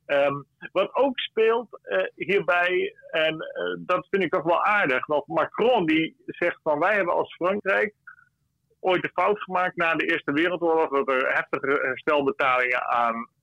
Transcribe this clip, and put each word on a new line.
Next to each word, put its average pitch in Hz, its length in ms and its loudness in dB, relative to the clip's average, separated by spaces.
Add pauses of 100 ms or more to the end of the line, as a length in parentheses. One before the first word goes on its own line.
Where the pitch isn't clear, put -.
Ehm, 143 280 2 (380)
wat 190 220 -2
ook 254 240 2
speelt, 226 500 0 (140)
eh, 190 220 -2 (100)
hierbij, 180 800 0 (160)
en, 160 300 0
eh, 180 380 -6
dat 170 320 -2
vind 196 120 0
ik 160 100 -2
toch 180 120 0
wel 165 200 2
aardig, 180 420 0
want 147 200 -2
Macron 170 600 0
die 160 300 0 (100)
zegt 165 360 -4
van: 147 160 0
"Wij 190 160 2
hebben 180 200 0
als 160 200 -2
Frankrijk 202 600 0 (880)
ooit 180 200 2
de - 120 -6
fout 202 280 0
gemaakt 185 340 -4
na 165 180 0
de 156 120 -2
Eerste 156 260 -2
Wereldoorlog 165 560 2
dat 135 200 0
er 135 240 0
heftige 139 500 -2
herstelbetalingen 131 1040 0
aan 117 420 0 (140)